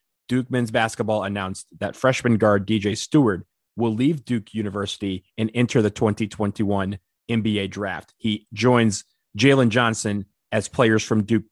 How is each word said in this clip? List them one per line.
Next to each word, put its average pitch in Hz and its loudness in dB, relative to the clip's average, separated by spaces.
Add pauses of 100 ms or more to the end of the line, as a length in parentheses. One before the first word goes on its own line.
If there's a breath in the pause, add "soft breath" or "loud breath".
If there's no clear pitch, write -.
(280)
Duke 123 -2
men's 123 -2
basketball 110 -2
announced 98 -8 (100)
that - -6
freshman 127 2
guard 101 4
D 110 0
J 101 -2
Stewart 110 2 (280)
will 110 -2
leave 135 0
Duke 117 -4
University 101 -6 (140)
and 113 -2
enter 120 2
the 104 2
twenty 107 0
twenty-one 101 -2 (280)
N 117 0
B 104 0
A 98 -2
draft. 95 -10
He 107 -4
joins 113 2 (340)
Jalen 131 4
Johnson 107 -2 (260)
as 110 -2
players 110 2
from 110 0
Duke 107 0